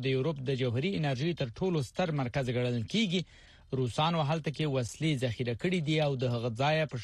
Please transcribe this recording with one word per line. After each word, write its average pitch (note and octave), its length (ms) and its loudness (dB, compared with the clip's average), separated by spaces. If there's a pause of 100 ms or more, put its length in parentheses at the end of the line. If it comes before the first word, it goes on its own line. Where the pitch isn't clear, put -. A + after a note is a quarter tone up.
د - 100 0
یوروپ C3 340 0
د - 20 0 (120)
جوهري C3 340 0
انرژي D3+ 440 0
تر C3 80 -2 (100)
ټولو F3+ 320 2
ستر F3 300 0
مرکز B2+ 360 -2
ګڼل B2 260 0 (100)
کیږي، F#3 300 2 (560)
روسانو D#3 520 2
هلته D#3+ 200 0
کې D3 240 0
وسلې C#3 380 0 (100)
ذخیره A#2+ 320 -2
کړې F3+ 340 0
دي D#3 80 2 (100)
او C#3+ 100 2
د B2 180 0
هغه A#2 160 0 (100)
ځایه D#3 320 2
په C3 120 -6